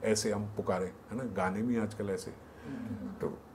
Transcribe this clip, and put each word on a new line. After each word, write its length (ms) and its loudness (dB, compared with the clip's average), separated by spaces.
ऐसे 280 4
हम 140 2
पुकारे, 280 4
है 320 -6
ना, 60 -2
गाने 380 2
भी 160 4
आजकल 320 0
ऐसे। 220 -2
तो 160 0